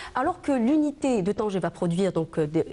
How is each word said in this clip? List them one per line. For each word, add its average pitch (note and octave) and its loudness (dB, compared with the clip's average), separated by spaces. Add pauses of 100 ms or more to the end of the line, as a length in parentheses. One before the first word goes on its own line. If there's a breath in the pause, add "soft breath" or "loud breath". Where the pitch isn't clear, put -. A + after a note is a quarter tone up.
(140 loud breath)
alors D#4 -2
que D4 -2
l'unité C#4 2
de G3 0
Tanger G3+ -2
va E3+ -2
produire F3 0
donc, D#3+ -4
euh, D#3 2
des, D#3 0